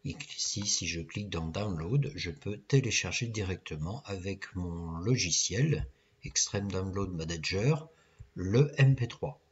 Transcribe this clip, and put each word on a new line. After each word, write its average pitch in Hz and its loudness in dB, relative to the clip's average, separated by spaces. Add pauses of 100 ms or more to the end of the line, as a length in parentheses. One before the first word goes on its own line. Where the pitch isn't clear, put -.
ici, - -4
si - 0
je 85 -4
clique 101 -6
dans 85 -4
Download, 95 0
je 87 -6
peux 101 -6
télécharger 113 2
directement 92 -4
avec 98 -6
mon 85 -4
logiciel 101 2 (380)
Extreme - 0
Download 95 -2
Manager 90 0 (480)
le 110 4
M 135 8
P 120 0
trois. - -8 (120)